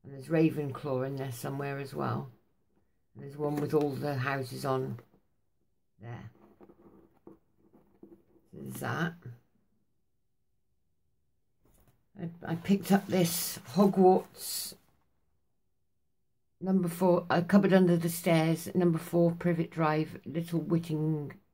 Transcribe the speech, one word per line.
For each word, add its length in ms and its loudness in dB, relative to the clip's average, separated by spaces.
And 100 -18
there's 140 -14
Ravenclaw 800 0
in 80 -6
there 160 -8
somewhere 460 -8
as 140 -10
well. 380 -4
And 100 -16
there's 120 -14
one 200 -2
with 180 -2
all 160 4
the 240 -4
houses 500 -4
on 360 -2
there. 300 -14
So 1400 -20
there's 180 -12
that. 340 -4
I, 340 -8
I 20 -2
picked 380 0
up 160 2
this 500 0
Hogwarts 1000 4
number 260 2
four, 420 2
a 120 2
cupboard 300 6
under 240 6
the 120 0
stairs, 680 0
number 240 2
four, 340 2
Privet 380 -2
Drive, 560 -2
Little 340 -4
Whitting 720 -2